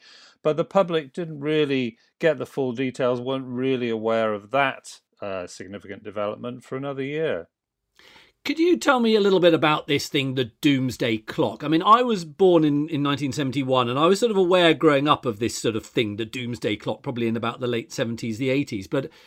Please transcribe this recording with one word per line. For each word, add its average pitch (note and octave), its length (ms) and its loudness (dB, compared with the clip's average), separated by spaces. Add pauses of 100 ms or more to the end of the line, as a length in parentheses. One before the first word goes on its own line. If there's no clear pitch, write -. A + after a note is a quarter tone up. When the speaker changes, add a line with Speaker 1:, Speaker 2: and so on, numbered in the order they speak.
(440)
Speaker 1:
but D3+ 120 0
the D#3+ 80 -2
public E3 480 -2
didn't D#3+ 280 -10
really C#3 580 0 (220)
get D#3 180 2
the B2 80 -8
full C3 240 -4
details, B2 500 -2
weren't C3 260 -6
really B2 440 -2
aware A2+ 420 0
of G2+ 200 -10
that, C3+ 480 -2 (200)
uh, F#2+ 280 -8
significant G2 560 -14
development A2+ 580 -8
for - 140 -12
another C#3 260 -8
year. C#3 460 -6 (960)
Speaker 2:
Could D4 160 -4
you E4+ 160 4
tell B3+ 240 2
me A3 160 4
a G#3 40 4
little F#3+ 200 4
bit E3+ 120 8
about D#3 360 2
this C#3+ 200 0
thing, C3+ 260 -2
the B2+ 260 -2
Doomsday B2+ 580 0
Clock? A2+ 460 -4
I C#3+ 40 -4
mean, E3 140 2
I G#3+ 200 6
was A3 220 0
born E3 400 4
in, D3 240 2
in C#3+ 140 -4
nineteen C#3+ 300 -2
seventy-one, C3 560 0
and B2+ 100 -2
I D#3 80 4
was G3 140 4
sort A#3+ 100 2
of G#3 60 0
aware F3 380 6
growing C#3+ 340 4
up C#3 180 2
of A2 140 -4
this A2 180 -2
sort A2+ 160 -2
of G#2 100 -4
thing, G#2 320 -2
the A2+ 80 -6
Doomsday A#2+ 520 -6
Clock, - 260 -8
probably A#2+ 240 -4
in A2+ 100 0
about A2+ 220 -6
the B2+ 80 -6
late A#2 260 -4
seventies, A2+ 460 -6
the C3 120 -2
eighties, B2+ 360 -4
but C3+ 240 -4 (160)